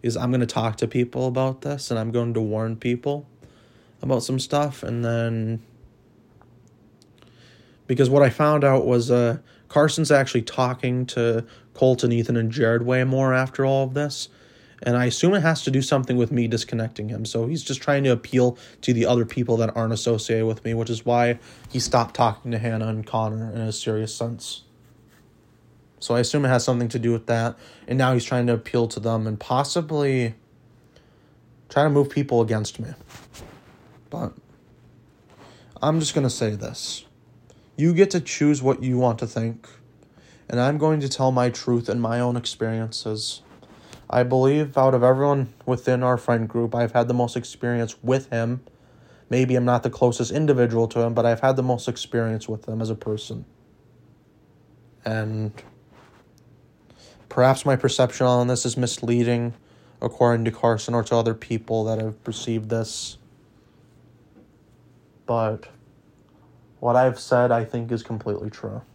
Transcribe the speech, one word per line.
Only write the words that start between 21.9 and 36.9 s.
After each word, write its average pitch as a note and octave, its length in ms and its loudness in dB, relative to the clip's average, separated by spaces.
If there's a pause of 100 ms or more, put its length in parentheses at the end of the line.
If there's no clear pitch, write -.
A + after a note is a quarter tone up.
talking A#2 360 0
to A2+ 80 -2
Hannah A2 280 -2
and A2 180 -4
Connor A2 460 -4
in A2+ 100 -6
a A2 100 -4
serious A2 420 -4
sense. - 500 -10 (1400)
So - 140 -4
I A#2+ 60 4
assume C#3 260 0
it B2+ 40 2
has B2 140 2
something A#2+ 260 0
to - 100 -4
do A#2 120 0
with A#2 140 -2
that, A#2 320 -2 (300)
and B2 100 -2
now C3 160 4
he's B2 120 0
trying B2 220 0
to A#2+ 60 2
appeal A#2 360 0
to - 100 -8
them A2+ 260 -2
and G#2+ 140 -6
possibly C#3 960 -2 (1300)
try C#3+ 160 2
to D#3 60 4
move C#3+ 200 4
people B2 320 0
against A2 380 -2
me. A#2 100 -10 (1200)
But - 240 -8 (1500)
I'm D#3 180 2
just D3+ 140 -2
gonna C3+ 160 2
say G#2+ 260 -2
this. - 500 -10 (720)